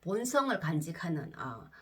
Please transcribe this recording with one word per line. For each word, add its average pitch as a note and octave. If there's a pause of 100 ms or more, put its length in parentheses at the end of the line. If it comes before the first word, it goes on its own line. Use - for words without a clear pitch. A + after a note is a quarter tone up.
본성을 B3
간직하는, D#3
아, A#2 (120)